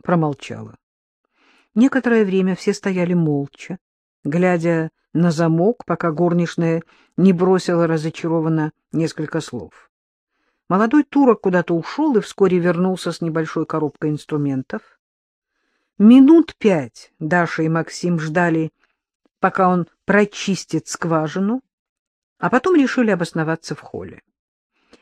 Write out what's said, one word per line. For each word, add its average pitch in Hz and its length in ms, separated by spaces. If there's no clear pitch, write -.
промолчала. 139 720
Некоторое 233 520
время 190 300
все 202 180
стояли 180 400
молча, 151 680
глядя 165 680
на 170 180
замок, 170 540
пока 170 260
горничная 165 720
не 185 160
бросила 175 540
разочарованно 160 840
несколько 156 500
слов. - 480
Молодой 233 340
турок 254 380
куда-то 180 340
ушёл 277 420
и 190 40
вскоре 185 360
вернулся 180 540
с - 100
небольшой 160 440
коробкой 156 460
инструментов. 147 720
Минут 269 580
пять 160 640
Даша 165 440
и 160 60
Максим 165 500
ждали, 160 520
пока 185 300
он 180 180
прочистит 196 800
скважину, 185 760
а - 100
потом 349 260
решили 247 360
обосноваться 160 640
в - 60
холле. - 420